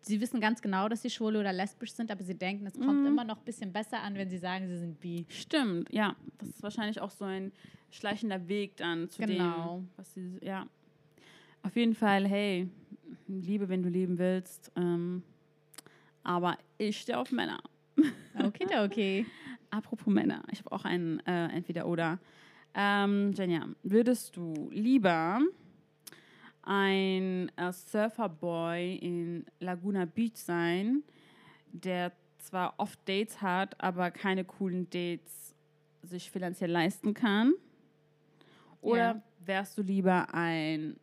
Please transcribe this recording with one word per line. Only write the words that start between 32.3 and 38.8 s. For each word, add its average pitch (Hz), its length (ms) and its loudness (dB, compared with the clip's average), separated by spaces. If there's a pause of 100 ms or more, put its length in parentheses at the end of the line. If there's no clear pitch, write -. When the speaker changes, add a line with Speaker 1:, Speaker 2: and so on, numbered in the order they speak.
Speaker 2:
zwar - 380 -2
oft - 300 -4
Dates 202 340 -2
hat, 190 400 0
aber 180 300 0
keine 190 340 0
coolen 180 440 -4
Dates - 640 -6 (480)
sich 175 280 -12
finanziell 180 400 -4
leisten 175 420 2
kann? 220 400 6 (1300)